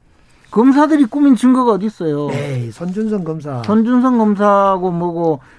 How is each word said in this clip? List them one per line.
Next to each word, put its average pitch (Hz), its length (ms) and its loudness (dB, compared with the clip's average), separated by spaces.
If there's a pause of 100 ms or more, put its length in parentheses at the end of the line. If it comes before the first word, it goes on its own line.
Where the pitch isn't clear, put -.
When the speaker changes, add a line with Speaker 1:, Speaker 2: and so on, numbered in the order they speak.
(520)
Speaker 1:
검사들이 277 540 2
꾸민 285 300 2
증거가 247 360 2
어디 202 160 -2
있어요? 147 440 -4
Speaker 2:
에이, 131 400 -6
손준성 190 520 -6
검사. 147 400 -8
Speaker 1:
손준성 240 560 2
검사하고 196 720 2
뭐고 170 480 -2 (200)